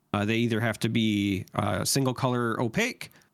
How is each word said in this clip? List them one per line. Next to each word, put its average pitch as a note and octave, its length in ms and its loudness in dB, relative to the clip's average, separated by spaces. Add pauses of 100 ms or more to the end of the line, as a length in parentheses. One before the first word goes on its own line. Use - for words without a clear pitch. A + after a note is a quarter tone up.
(120)
Uh, G2+ 140 0
they A2+ 100 2
either A2+ 240 2
have A2+ 200 0
to A2+ 100 0
be, G#2 640 2
uh, G#2 280 0
single B2+ 300 0
color A#2+ 480 0
opaque F#3+ 500 -4 (240)